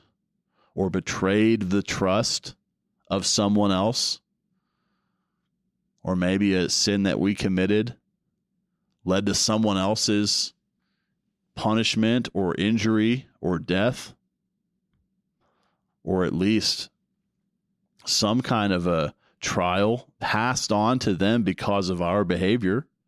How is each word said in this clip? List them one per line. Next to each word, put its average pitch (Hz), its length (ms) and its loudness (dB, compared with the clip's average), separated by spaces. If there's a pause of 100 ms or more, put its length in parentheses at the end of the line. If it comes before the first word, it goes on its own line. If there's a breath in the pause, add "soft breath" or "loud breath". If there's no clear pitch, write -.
(760)
or 95 140 -2
betrayed 101 800 0
the 98 140 0
trust - 720 -2 (540)
of 95 180 -2
someone 101 460 2
else, 101 480 -2 (1800)
or 92 100 -2
maybe 95 400 2
a 90 140 0
sin 101 340 0
that 85 160 0
we 98 160 0
committed 101 600 0 (1080)
led 98 220 0
to 101 80 0
someone 107 420 0
else's 104 800 -2 (1040)
punishment 110 760 0
or 92 220 -2
injury 110 720 2 (140)
or 90 180 -2
death, 95 560 -2 (1900)
or 92 200 0
at - 80 -2
least 101 560 0 (1160)
some 113 360 0
kind 107 320 0
of 87 140 0
a 80 260 0 (280)
trial 101 680 0 (120)
passed 117 500 -2
on 110 300 2
to 107 120 0
them 101 300 2
because 95 480 -2
of 90 100 -2
our 90 220 2
behavior. 95 640 0 (220)